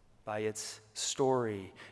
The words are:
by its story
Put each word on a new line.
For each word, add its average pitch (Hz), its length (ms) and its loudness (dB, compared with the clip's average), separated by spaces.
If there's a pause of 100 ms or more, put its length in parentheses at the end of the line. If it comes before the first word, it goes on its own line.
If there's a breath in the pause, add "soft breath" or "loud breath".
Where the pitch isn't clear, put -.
(260)
by 107 140 -2
its - 420 -4 (140)
story 117 760 2 (200 loud breath)